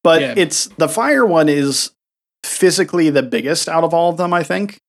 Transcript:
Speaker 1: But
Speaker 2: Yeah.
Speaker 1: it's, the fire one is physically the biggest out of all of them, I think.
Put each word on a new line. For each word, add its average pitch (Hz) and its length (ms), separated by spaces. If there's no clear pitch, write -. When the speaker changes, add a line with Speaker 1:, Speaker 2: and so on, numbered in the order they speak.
Speaker 1:
But 165 200
Speaker 2:
Yeah. 131 160
Speaker 1:
it's, 170 300
the 160 100
fire 262 380
one 160 240
is 143 420
physically 175 640
the 139 140
biggest 123 440
out 165 160
of 165 100
all 170 180
of 165 60
them, 175 160
I 170 100
think. 190 340